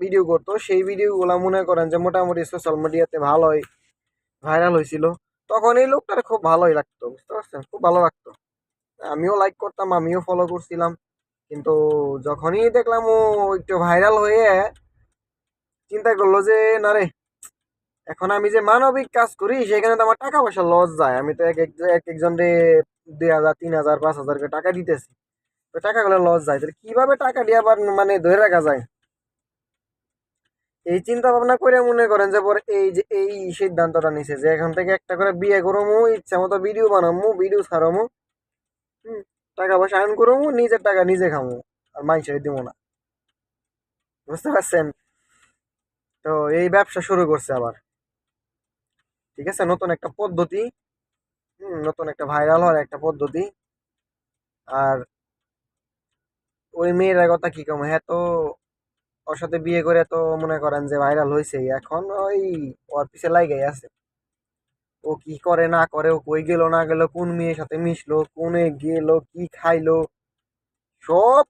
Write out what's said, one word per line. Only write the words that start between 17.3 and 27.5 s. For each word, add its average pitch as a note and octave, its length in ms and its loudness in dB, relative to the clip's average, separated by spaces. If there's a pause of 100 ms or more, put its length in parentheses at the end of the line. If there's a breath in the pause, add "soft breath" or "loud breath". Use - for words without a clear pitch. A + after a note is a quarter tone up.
এখন F#3+ 240 -6
আমি G#3 200 0
যে A3 100 2
মানবিক B3 520 2
কাজ A#3 240 0
করি A3 200 -2 (100)
সেখানে G#3+ 300 0
তো A3 60 0
আমার A3 180 2
টাকা C4+ 220 -2
পয়সা F#3+ 200 -2
লস E3+ 360 2
যায়। C3 200 0
আমি C#3+ 160 -4
তো E3+ 100 -4
এক E3 140 0
এক, E3 120 -2 (100)
এক E3+ 260 0
একজন E3+ 300 -4
রে E3+ 140 2 (580)
দুই D#3+ 220 -2
হাজার, D#3 240 2
তিন E3+ 200 -8
হাজার, D3+ 260 2
পাঁচ D3+ 160 0
হাজার C#3+ 220 -4
করে C#3+ 100 -8
টাকা D#3 240 -2
দিতেছি। E3 380 -4 (640)
তো - 60 -12
টাকাগুলো G#3 380 2
লস E3+ 260 4
যায়। C#3+ 140 0
তাহলে D3+ 140 -8
কিভাবে B3+ 440 0
টাকা B3+ 280 -2
দিয়ে A3+ 140 4